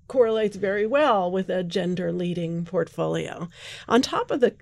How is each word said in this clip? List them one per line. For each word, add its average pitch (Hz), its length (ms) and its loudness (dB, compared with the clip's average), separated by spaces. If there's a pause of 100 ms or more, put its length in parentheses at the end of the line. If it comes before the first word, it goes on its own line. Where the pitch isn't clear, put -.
correlates 220 480 2
very 202 300 0
well 220 440 4
with 185 200 -2
a 180 120 -2
gender 175 480 -2
leading 170 540 -2
portfolio. 165 840 -4 (360)
On 233 140 4
top 415 300 -2
of 285 100 -2
the, 233 220 4